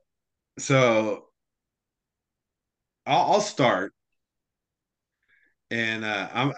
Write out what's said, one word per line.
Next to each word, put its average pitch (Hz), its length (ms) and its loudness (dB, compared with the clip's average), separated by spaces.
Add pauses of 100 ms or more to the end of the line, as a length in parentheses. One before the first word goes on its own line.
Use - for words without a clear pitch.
(600)
so 113 680 2 (1800)
I'll, 151 280 2
I'll 202 80 4
start. 107 520 0 (1800)
And, 113 340 -4
uh, 101 260 -4
I'm, 131 260 -2